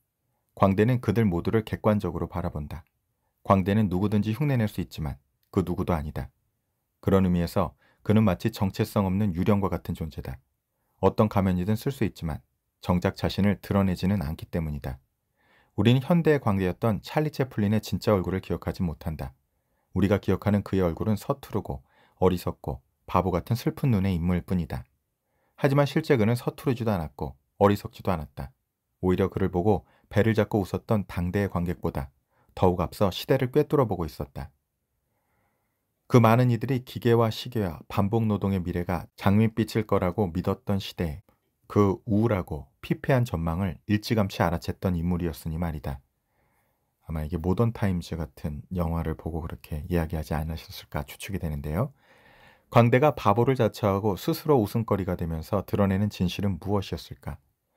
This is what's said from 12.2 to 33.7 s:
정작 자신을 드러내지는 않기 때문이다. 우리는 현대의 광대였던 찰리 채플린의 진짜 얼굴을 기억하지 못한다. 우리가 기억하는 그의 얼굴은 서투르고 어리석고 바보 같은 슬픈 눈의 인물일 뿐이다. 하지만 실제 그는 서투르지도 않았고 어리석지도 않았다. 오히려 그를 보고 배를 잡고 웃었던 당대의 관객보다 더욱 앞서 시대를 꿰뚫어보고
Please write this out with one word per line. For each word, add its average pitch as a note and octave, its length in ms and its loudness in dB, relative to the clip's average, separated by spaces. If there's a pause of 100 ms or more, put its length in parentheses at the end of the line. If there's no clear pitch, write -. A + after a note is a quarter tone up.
정작 F#2 380 0
자신을 F#2+ 440 0
드러내지는 F#2+ 600 0
않기 D2+ 240 -8
때문이다. D2 520 -6 (760)
우리는 A#2+ 260 4
현대의 D#3 380 2
광대였던 F#2+ 640 0
찰리 D#3 280 -2
채플린의 G#2+ 500 -2
진짜 G#2+ 320 0
얼굴을 F#2 260 0
기억하지 - 420 -6
못한다. D#2 520 -6 (600)
우리가 F#2+ 260 2
기억하는 G2 440 0
그의 F#2+ 180 0
얼굴은 G2 360 0
서투르고 - 640 -6 (320)
어리석고 F2+ 680 -2 (240)
바보 F#2 240 2
같은 F2+ 280 -2
슬픈 D#3 340 -2
눈의 G2 240 2
인물일 F2 280 0
뿐이다. E2+ 420 -4 (720)
하지만 C#3+ 300 2
실제 D3+ 300 0
그는 A2+ 180 4
서투르지도 A#2+ 560 -4
않았고 D#2 460 -4 (220)
어리석지도 - 520 2
않았다. D2 420 -6 (500)
오히려 F#2 260 0
그를 F#2 240 -2
보고 F2+ 340 0 (220)
배를 A2 260 2
잡고 G#2 280 2
웃었던 G2 460 -2
당대의 F#2 420 -2
관객보다 E2+ 600 -4 (460)
더욱 F2+ 240 4
앞서 F#2+ 320 0
시대를 C3 400 -2
꿰뚫어보고 B2+ 540 0